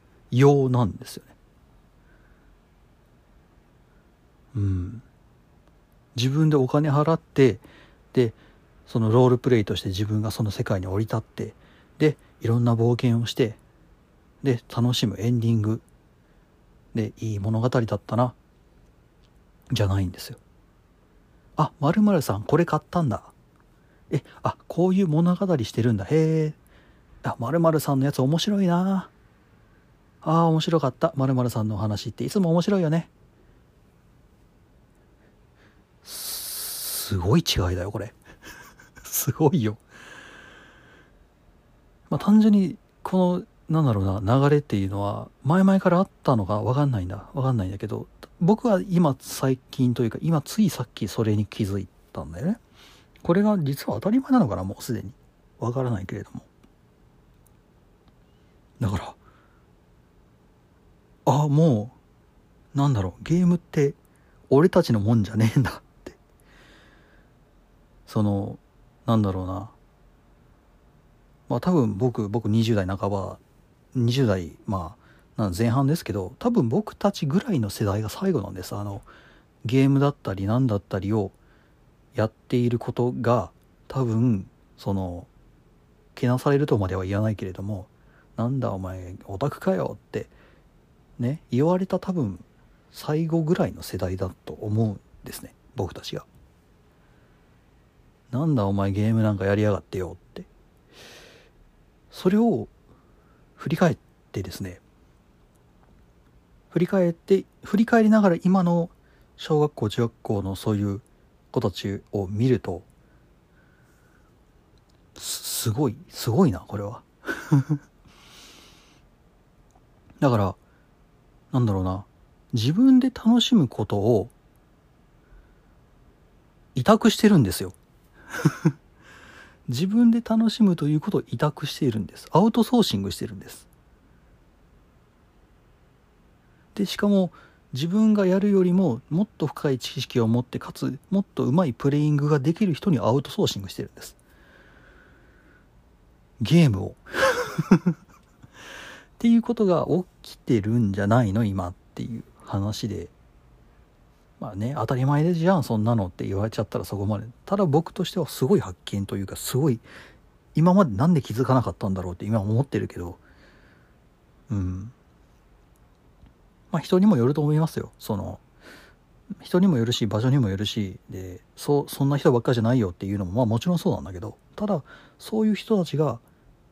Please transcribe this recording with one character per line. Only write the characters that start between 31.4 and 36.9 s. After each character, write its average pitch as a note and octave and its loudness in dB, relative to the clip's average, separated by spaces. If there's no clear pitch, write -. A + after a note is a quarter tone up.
さ A2 -4
ん G#2+ -2
の G#2+ -4
お - -4
話 G#2 -4
っ - -10
て - -8
い - -6
つ G#3 0
も F3 2
面 E3+ 2
白 G3+ 0
い - 0
よ D#3+ 0
ね。」 E3 -2
す - -8